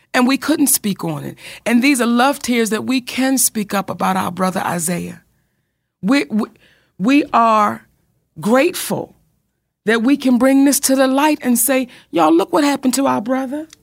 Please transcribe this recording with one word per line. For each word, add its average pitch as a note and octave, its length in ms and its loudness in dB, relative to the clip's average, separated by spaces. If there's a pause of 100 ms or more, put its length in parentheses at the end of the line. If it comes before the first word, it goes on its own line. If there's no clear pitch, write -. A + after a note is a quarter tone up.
(140)
and B3+ 140 2
we C4 100 0
couldn't D4+ 300 0
speak - 360 -4
on D3+ 200 -6
it. C3+ 140 -14 (280)
And A#3 180 2
these C4+ 180 2
are A3+ 60 0
love B3 320 2
tears A#3 320 -2
that G#3+ 140 -4
we B3+ 140 -2
can C4 380 -2
speak G#3+ 360 -4
up F#3+ 160 -4
about F#3 280 -4
our G3 140 -4
brother F#3 300 -2
Isaiah. F3 600 -6 (800)
We, C4 240 2
we, G#3+ 240 -4 (500)
we C4+ 240 2 (100)
are A3+ 520 0 (560)
grateful A#3 760 -2 (680)
that A3+ 180 0
we C#4 140 2
can C4 200 2
bring C4+ 280 4
this C#4+ 160 2
to C4+ 140 0
the C4+ 120 4
light C#4+ 340 0
and B3 160 0
say, C4 300 0 (240)
"Y'all, D#4+ 200 4
look F4 220 2
what D#4+ 100 2
happened C4+ 320 0
to C4+ 120 0
our B3+ 140 0
brother." C4 460 -6 (160)